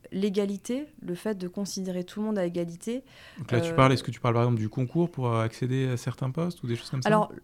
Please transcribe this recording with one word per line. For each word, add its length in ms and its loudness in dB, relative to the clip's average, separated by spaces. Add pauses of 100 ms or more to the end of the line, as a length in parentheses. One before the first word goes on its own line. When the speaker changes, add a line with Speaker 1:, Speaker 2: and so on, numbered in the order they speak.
(140)
Speaker 1:
l'égalité, 720 0 (160)
le 120 -6
fait 240 -4
de 120 -6
considérer 560 -4
tout 160 -8
le 60 -2
monde 120 0
à 60 2
égalité. 580 -4 (340)
Speaker 2:
Donc 140 -8
là, 80 4
tu 120 2
Speaker 1:
Euh, 40 -4
Speaker 2:
parles, 160 8
est-ce 120 2
que 80 -6
tu 100 -12
parles 140 2
par 80 4
exemple 180 2
du 80 0
concours 420 0
pour, 160 -2
euh, 160 2
accéder 460 0
à 80 0
certains 340 -4
postes 320 -4
ou 40 -4
des 100 0
choses 120 -12
comme 140 -2
ça ? 60 2
Speaker 1:
Alors, 240 4 (100)